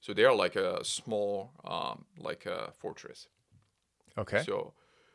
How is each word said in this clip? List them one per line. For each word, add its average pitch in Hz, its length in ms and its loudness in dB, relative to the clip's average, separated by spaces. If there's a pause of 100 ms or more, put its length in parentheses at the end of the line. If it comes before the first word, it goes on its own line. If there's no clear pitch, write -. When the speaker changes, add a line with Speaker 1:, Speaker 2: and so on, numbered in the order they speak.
Speaker 1:
So 104 120 -8
they 107 120 8
are 131 100 8
like 92 200 2
a 90 280 0
small, 104 680 -2 (120)
um, - 420 -6 (120)
like - 280 -8
a - 320 -6
fortress. - 500 -12 (920)
Speaker 2:
Okay. 107 260 0
Speaker 1:
So 95 300 -4 (420)